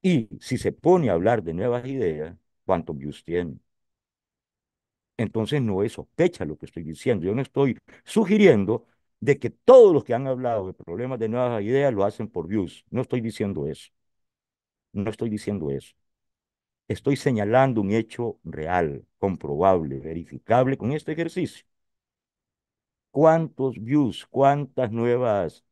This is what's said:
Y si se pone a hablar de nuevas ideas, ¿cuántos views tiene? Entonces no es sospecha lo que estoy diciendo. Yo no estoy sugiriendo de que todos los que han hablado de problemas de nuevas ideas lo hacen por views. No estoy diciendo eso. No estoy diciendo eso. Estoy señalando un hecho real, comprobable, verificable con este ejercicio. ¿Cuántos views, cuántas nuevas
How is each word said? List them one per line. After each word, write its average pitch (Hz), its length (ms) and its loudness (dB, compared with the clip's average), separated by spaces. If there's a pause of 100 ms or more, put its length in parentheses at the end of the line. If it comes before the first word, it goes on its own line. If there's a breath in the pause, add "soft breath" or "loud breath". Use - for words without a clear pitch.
Y 160 260 2 (120)
si - 160 -6
se 101 160 -2
pone 170 380 2
a - 20 2
hablar 101 300 2
de 82 100 -8
nuevas 120 340 -4
ideas, 87 480 -4 (300)
¿cuántos 85 320 -2
views 69 260 -12
tiene? 85 360 -6 (1600)
Entonces 113 420 -2
no 101 220 -2
es 113 100 -2
sospecha 156 540 -4
lo 73 100 -8
que - 100 -18
estoy - 160 -14
diciendo. 85 440 -4
Yo 98 80 -2
no 135 80 -4
estoy 135 340 -2 (280 soft breath)
sugiriendo 170 840 4 (340)
de 131 180 2
que 113 120 -6
todos 240 420 8
los 139 120 2
que 117 100 -4
han 135 120 -4
hablado 123 420 -4
de 90 40 -12
problemas 117 460 -8
de 110 100 -4
nuevas 120 340 -2
ideas 131 300 0
lo 98 120 0
hacen 107 240 -4
por 80 200 -8
views. 98 420 -6
No 113 120 -4
estoy 127 180 -4
diciendo 101 460 -6
eso. - 240 -12 (1000)
No 101 180 -4
estoy 117 180 -6
diciendo 101 420 -6
eso. 69 240 -10 (920)
Estoy 135 280 -2
señalando 117 680 0
un 98 100 -2
hecho 113 500 -4
real, 78 640 -4 (140)
comprobable, 78 840 0
verificable 87 800 -2
con 117 140 -4
este 156 200 -8
ejercicio. 165 540 -6 (1400)
¿Cuántos 151 680 2
views, 123 460 0
cuántas 135 640 0
nuevas 117 800 -2